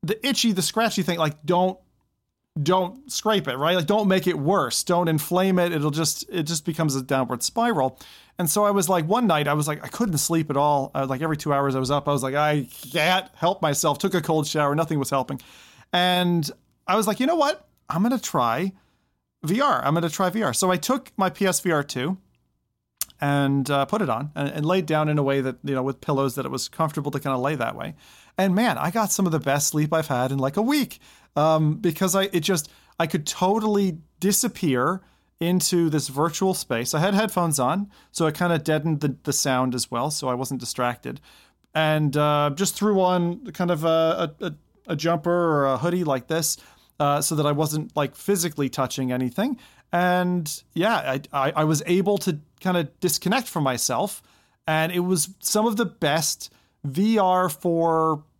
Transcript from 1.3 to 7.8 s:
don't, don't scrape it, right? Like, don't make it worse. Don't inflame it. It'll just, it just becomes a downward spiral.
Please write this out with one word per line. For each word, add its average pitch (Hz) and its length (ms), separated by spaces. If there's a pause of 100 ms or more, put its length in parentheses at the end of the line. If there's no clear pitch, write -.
don't, 180 320 (840)
don't 185 480
scrape 214 380
it, 127 80
right? 156 180
Like, 170 120
don't 208 200
make 185 220
it 160 100
worse. 143 460
Don't 175 240
inflame 180 500
it. 175 140
It'll 151 180
just, 151 400
it 170 140
just 160 200
becomes 160 300
a 135 80
downward 127 400
spiral. 214 560 (400)